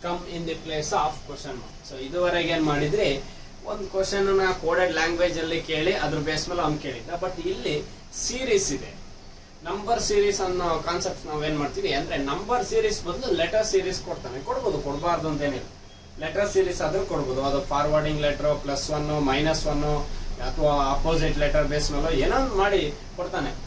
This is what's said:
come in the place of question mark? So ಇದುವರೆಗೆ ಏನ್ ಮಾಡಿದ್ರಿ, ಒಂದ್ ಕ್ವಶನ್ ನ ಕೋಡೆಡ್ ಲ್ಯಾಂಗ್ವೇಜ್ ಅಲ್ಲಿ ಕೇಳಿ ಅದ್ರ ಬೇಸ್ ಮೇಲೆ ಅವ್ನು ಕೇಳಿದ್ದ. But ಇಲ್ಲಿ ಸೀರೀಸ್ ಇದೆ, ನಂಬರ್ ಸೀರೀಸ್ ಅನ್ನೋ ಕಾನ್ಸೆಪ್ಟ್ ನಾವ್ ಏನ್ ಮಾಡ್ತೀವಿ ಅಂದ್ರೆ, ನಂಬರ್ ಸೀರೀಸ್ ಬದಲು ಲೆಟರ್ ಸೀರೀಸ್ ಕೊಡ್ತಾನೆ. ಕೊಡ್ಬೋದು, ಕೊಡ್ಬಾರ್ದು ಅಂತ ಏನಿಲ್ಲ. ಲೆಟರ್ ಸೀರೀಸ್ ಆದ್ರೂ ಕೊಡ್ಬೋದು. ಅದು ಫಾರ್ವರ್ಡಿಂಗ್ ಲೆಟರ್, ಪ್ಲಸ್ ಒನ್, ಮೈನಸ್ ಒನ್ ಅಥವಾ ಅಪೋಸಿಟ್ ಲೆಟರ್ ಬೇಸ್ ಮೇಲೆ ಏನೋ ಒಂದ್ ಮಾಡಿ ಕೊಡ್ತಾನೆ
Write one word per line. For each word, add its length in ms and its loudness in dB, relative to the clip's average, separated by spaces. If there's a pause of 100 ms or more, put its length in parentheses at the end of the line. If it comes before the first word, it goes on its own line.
come 160 -2 (140)
in 120 -4
the 160 -2
place 280 -4 (100)
of 100 0 (160)
question 320 -10
mark? 160 -14 (140)
So 40 -14 (120)
ಇದುವರೆಗೆ 500 2
ಏನ್ 140 2
ಮಾಡಿದ್ರಿ, 400 2 (640)
ಒಂದ್ 200 -6
ಕ್ವಶನ್ 380 2 (100)
ನ 80 4 (160)
ಕೋಡೆಡ್ 360 2
ಲ್ಯಾಂಗ್ವೇಜ್ 440 2
ಅಲ್ಲಿ 160 -2 (100)
ಕೇಳಿ 240 2 (120)
ಅದ್ರ 140 0 (100)
ಬೇಸ್ 220 -2
ಮೇಲೆ 160 0
ಅವ್ನು 180 0
ಕೇಳಿದ್ದ. 380 -6
But 120 -4 (160)
ಇಲ್ಲಿ 240 -2 (480)
ಸೀರೀಸ್ 540 2
ಇದೆ, 140 -8 (760)
ನಂಬರ್ 400 0
ಸೀರೀಸ್ 400 4
ಅನ್ನೋ 220 0 (180)
ಕಾನ್ಸೆಪ್ಟ್ 420 -2
ನಾವ್ 200 -2
ಏನ್ 120 0
ಮಾಡ್ತೀವಿ 380 -2
ಅಂದ್ರೆ, 180 -4 (140)
ನಂಬರ್ 400 0
ಸೀರೀಸ್ 360 2
ಬದಲು 200 -4 (140)
ಲೆಟರ್ 300 2
ಸೀರೀಸ್ 360 0
ಕೊಡ್ತಾನೆ. 400 -8
ಕೊಡ್ಬೋದು, 300 0 (100)
ಕೊಡ್ಬಾರ್ದು 440 0
ಅಂತ 180 0
ಏನಿಲ್ಲ. 200 -6 (540)
ಲೆಟರ್ 320 0
ಸೀರೀಸ್ 320 4
ಆದ್ರೂ 160 0 (100)
ಕೊಡ್ಬೋದು. 360 0
ಅದು 100 2 (140)
ಫಾರ್ವರ್ಡಿಂಗ್ 540 2
ಲೆಟರ್, 220 2 (160)
ಪ್ಲಸ್ 220 -2 (100)
ಒನ್, 100 -2 (240)
ಮೈನಸ್ 320 2 (100)
ಒನ್ 120 2 (640)
ಅಥವಾ 240 4 (220)
ಅಪೋಸಿಟ್ 500 4
ಲೆಟರ್ 300 4
ಬೇಸ್ 200 2
ಮೇಲೆ 300 2
ಏನೋ 180 4
ಒಂದ್ 200 0
ಮಾಡಿ 180 4 (380)
ಕೊಡ್ತಾನೆ 340 -2 (140)